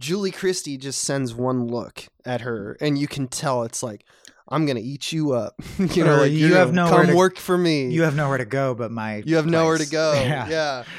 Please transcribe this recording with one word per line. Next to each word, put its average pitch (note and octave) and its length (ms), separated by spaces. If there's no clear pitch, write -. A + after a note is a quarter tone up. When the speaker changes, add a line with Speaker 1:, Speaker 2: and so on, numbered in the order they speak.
Speaker 1:
Julie F#3 320
Christie F#3 440
just C3 260
sends C3+ 320
one B2 340
look - 380
at A#2+ 180
her, A2+ 380
and D3 180
you C#3+ 80
can C3+ 220
tell C3 340
it's A#2 200
like, G#2+ 220
"I'm D3+ 180
gonna B2+ 140
eat C3+ 320
you D#3 200
up." A#2 220
<laughs> - 100
You F3+ 260
know, D3+ 120
Speaker 2:
Or, C#3 60
Speaker 1:
like, C#3+ 100
Speaker 2:
"You D#3 160
Speaker 1:
"You're F3+ 100
Speaker 2:
have F#3 160
Speaker 1:
gonna F3 160
Speaker 2:
nowhere E3 140
Speaker 1:
come - 80
Speaker 2:
to, E3+ 40
Speaker 1:
work F#3 220
for F3+ 180
me." D#3 340
Speaker 2:
you D#3+ 120
have D3+ 140
nowhere C#3 220
to B2+ 60
go C3+ 300
but A2+ 160
my A2 340
Speaker 1:
You D#3+ 120
have D#3+ 100
nowhere D#3+ 320
to D#3 60
Speaker 2:
place." D3 60
Speaker 1:
go. D#3 240
Speaker 2:
<laughs> C#3+ 100
Yeah. C3+ 240
Speaker 1:
Yeah. D3 360